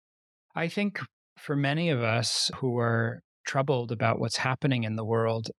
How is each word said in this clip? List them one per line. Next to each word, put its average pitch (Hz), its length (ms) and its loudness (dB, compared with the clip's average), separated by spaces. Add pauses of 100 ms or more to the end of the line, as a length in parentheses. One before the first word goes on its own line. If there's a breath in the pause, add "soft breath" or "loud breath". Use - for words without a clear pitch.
(560)
I 160 120 -2
think 202 320 -2 (380)
for - 180 -4
many 147 340 2
of 127 120 2
us 113 560 0
who 123 200 -2
are 117 440 0 (240)
troubled 135 460 0
about 113 280 2
what's 120 180 -2
happening 131 460 0
in 110 120 -2
the 110 100 -4
world, 113 540 0